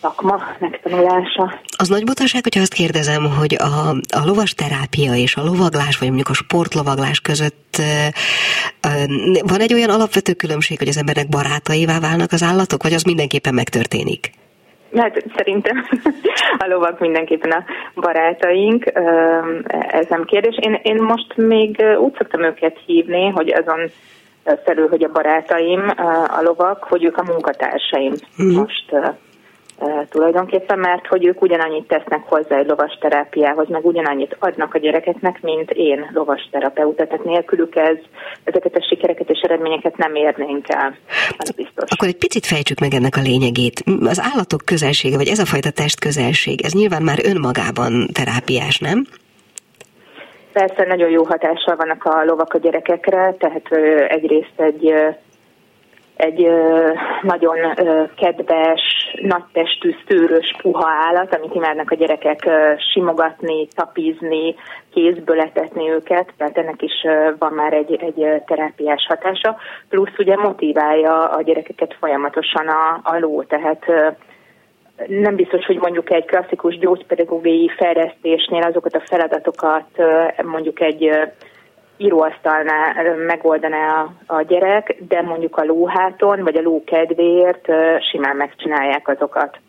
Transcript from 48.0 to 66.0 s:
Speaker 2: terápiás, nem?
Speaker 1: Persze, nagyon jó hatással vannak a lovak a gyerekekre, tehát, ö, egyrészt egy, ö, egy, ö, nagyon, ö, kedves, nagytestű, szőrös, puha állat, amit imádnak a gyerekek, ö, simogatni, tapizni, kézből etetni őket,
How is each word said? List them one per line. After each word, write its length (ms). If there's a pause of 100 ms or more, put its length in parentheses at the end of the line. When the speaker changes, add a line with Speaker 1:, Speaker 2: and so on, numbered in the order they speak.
Speaker 2:
terápiás, 640
nem? 280 (1500)
Speaker 1:
Persze, 340
nagyon 240
jó 140
hatással 520
vannak 280
a 200
lovak 300
a 40
gyerekekre, 800
tehát, 320
ö, 380
egyrészt 520
egy, 300
ö, 180 (1080)
egy, 280
ö, 460 (320)
nagyon, 360 (180)
ö, 260 (140)
kedves, 680 (400)
nagytestű, 720 (140)
szőrös, 540
puha 260 (180)
állat, 280
amit 200
imádnak 360
a 40
gyerekek, 500
ö, 280 (200)
simogatni, 840
tapizni, 800 (400)
kézből 460
etetni 500
őket, 460